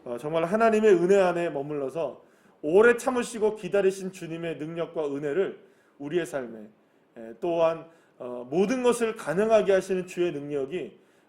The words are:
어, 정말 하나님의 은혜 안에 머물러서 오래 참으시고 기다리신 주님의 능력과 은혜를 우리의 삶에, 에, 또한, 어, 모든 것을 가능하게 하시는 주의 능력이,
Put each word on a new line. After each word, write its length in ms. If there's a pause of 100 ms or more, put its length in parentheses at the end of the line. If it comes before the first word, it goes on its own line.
어, 140
정말 260
하나님의 500
은혜 260
안에 300
머물러서 720 (400)
오래 340
참으시고 600
기다리신 560
주님의 460
능력과 560
은혜를 440 (400)
우리의 280
삶에, 400 (500)
에, 240
또한, 460 (320)
어, 320
모든 320
것을 340
가능하게 560
하시는 340
주의 260
능력이, 680 (300)